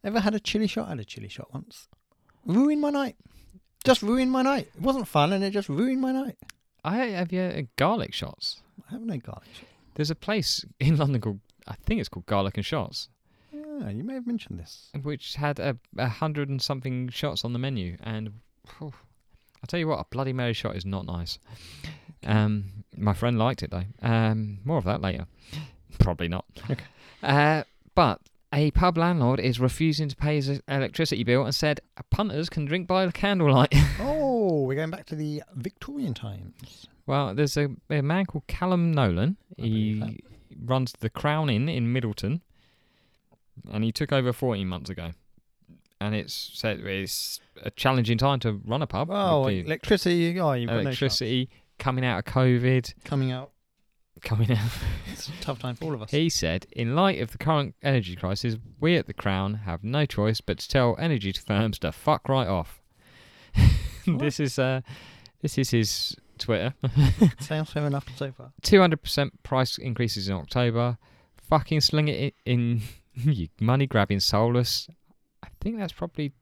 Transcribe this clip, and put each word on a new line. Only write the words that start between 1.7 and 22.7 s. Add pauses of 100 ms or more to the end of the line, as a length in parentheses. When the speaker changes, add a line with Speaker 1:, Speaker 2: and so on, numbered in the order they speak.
Speaker 1:
Ruined
my
night. (680)
Just
ruined
my
night.
It
wasn't
fun,
and
it
just
ruined
my
night. (460)
Speaker 2:
I (100)
have
you
had
garlic
shots? (280)
Speaker 1:
I
haven't
had
garlic
shot. (280)
Speaker 2:
There's
a
place
<laughs>
in
London
called, (280)
I
think
it's
called
Garlic
and
Shots. (420)
Speaker 1:
Yeah,
you
may
have
mentioned
this. (140)
Speaker 2:
Which
had
a, (200)
a
hundred
and
something
shots
on
the
menu,
and, (340)
phew,
I'll
tell
you
what,
a
Bloody
Mary
shot
is
not
nice. (840)
Speaker 1:
Okay.
Speaker 2:
Um, (320)